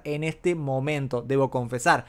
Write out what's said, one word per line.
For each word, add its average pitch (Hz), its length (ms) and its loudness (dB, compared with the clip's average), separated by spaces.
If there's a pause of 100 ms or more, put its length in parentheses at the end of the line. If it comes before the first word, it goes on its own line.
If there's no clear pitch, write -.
en 147 180 -4
este 165 320 0
momento, 135 640 -2
debo 135 280 2
confesar. 127 600 0